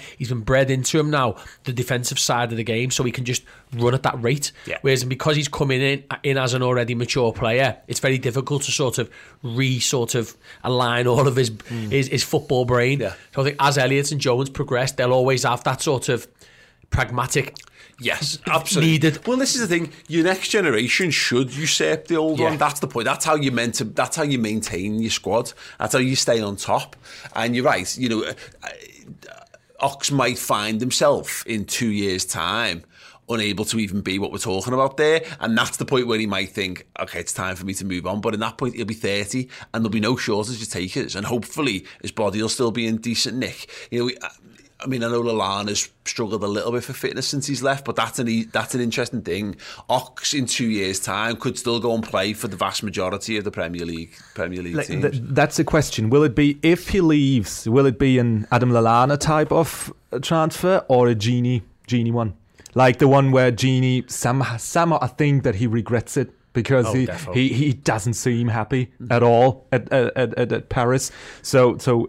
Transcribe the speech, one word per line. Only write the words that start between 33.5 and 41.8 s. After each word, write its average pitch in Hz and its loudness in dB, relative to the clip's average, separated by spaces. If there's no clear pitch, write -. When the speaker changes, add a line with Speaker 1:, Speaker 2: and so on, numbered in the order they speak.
Speaker 2:
to 113 -4
even 104 -2
be 95 -4
what 98 -4
we're 95 -6
talking 95 -4
about 135 0
there. 156 2
And 113 0
that's 120 0
the 147 -4
point 127 2
where 110 0
he 110 0
might 98 -2
think, 95 -6
"Okay, 92 -8
it's 87 -8
time 92 -6
for 95 -10
me 95 -4
to 92 -8
move 90 -4
on." 101 -4
But 110 0
in 104 -4
that 110 -4
point, 123 -4
he'll 113 -6
be 107 -6
thirty 104 -4
and 113 -2
there'll 110 0
be 110 0
no 113 2
shortage 110 -2
of 110 -10
takers. 95 -6
And 101 -6
hopefully 120 -4